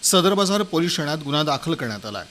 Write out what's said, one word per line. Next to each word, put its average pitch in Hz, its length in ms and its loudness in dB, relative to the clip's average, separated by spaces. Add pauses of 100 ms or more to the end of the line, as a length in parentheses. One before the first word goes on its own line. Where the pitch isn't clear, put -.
सदर 190 320 4
बाजार 202 280 2
पोलीस 175 340 0
ठाण्यात 156 280 -2
गुन्हा 147 180 0
दाखल 151 320 -2
करण्यात 110 320 -6
आलाय. 101 240 -8